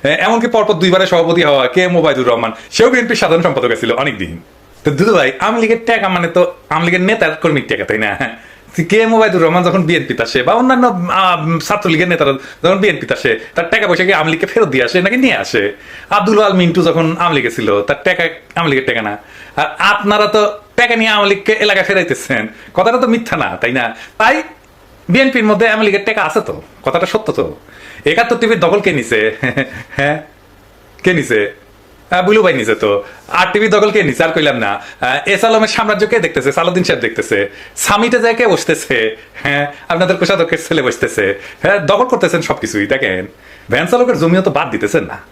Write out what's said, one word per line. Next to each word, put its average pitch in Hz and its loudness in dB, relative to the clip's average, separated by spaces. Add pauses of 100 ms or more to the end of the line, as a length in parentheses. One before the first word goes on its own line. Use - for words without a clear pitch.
এ, 139 2
এমনকি 214 0
পরপর 214 2
দুইবারে 185 2
সভাপতি 170 2
হওয়া 139 2
কে 180 0
এম 180 0
ওবায়দুর 135 2
রহমান, 113 0 (180)
সেও 247 4
বিএনপির 247 0
সাধারণ 170 2
সম্পাদক 127 0
ছিল 117 -2
অনেকদিন। 98 -4 (460)
তো 151 2
দুদু 190 2
ভাই, 135 2
আওয়ামী 226 0
লীগের 226 2 (100)
টেকা 208 0
মানে 175 0
তো 175 2
আওয়ামী 165 -2
লীগের 180 0
নেতার 185 0
কর্মীর 156 -2
টেকা, - -2
তাই 107 -2
না? 101 -2 (720)
কে 208 4
এম 226 2
ওবায়দুর 202 4
রহমান 170 4
যখন 175 2
বিএনপি 151 -2
আসে 123 -2
বা 160 2
অন্যান্য, 247 2
আ, 175 0 (180)
ছাত্রলীগের 180 0
নেতারা 151 2 (320)
যখন 190 2
বিএনপি 175 0
আসে, 117 0 (140)
তার 170 -2
টাকা 214 0
পয়সা 180 2
কি 190 2
আওয়ামী 160 2
লীগকে 165 0
ফেরত 208 2
দিয়ে 131 2
আসে 180 0
নাকি 214 0
নিয়ে 262 2
আসে? 104 -2 (340)
আব্দুল 208 2
আল 202 2
মিন্টু 175 2
যখন 165 0
আওয়ামী 170 0
লীগে 120 0
ছিল, 104 0
তার 139 -2
টাকা 180 0
আওয়ামী 165 -4
লীগের 131 0
টাকা 117 -2
না। 104 -6 (380)
আর 151 0 (120)
আপনারা 202 2
তো 208 0 (180)
টাকা 240 2
নিয়ে 220 0
আওয়ামী 202 2
লীগকে 196 -2
এলাকায় 208 2
ফেরাইতেছেন, 147 -2 (260)
কথাটা 233 2
তো 247 2
মিথ্যা 226 -2
না, 131 -4
তাই 123 0
না? 120 -2 (240)
তাই 269 2 (680)
বিএনপির 254 2
মধ্যে 214 2
আওয়ামী 220 2
লীগের 196 0
টাকা 214 -2
আছে 185 -2
তো, - -10 (200)
কথাটা 151 0
সত্য 220 -4
তো। - -4 (480)
একাত্তর 233 0
টিভির 220 0
দখল 180 2
কে 190 0
নিছে? 110 0 (260)
<laughs> - -10
হ্যাঁ, 147 -2 (840)
কে 185 4
নিছে? 113 -2 (460)
আহ, 180 2
বুলু 214 4
ভাই 175 4
নিছে 113 0
তো। 101 0 (240)
আর 180 0
টিভির 208 2
দখল 208 2
কে 208 2
নিছে? 151 0
আর 160 0
কইলাম 147 0
না। 101 -2
আহ, 131 -4
এস 196 0
আলমের 220 2
সাম্রাজ্য 214 0
কে 233 0
দেখতেছে? 139 0
সালাউদ্দিন 175 0
সাহেব 147 0
দেখতেছে। 110 -2 (280)
সামিটে 226 0
যায় 226 2
কে 233 0
বসতেছে? 135 -2 (260)
হ্যাঁ, 143 -2 (220)
আপনাদের 175 0
কোষাধ্যক্ষের 170 0 (100)
ছেলে 156 0
বসতেছে। 104 -2 (220)
হ্যাঁ, 196 2
দখল 202 0
করতেছেন 185 0
সবকিছুই। 104 -4
দেখেন, 101 -2 (440)
ভ্যান 147 0
চালকের 247 2
জমিও 170 2
তো 190 0
বাদ 127 -4
দিতেছেন 104 -2
না। 60 -12 (140)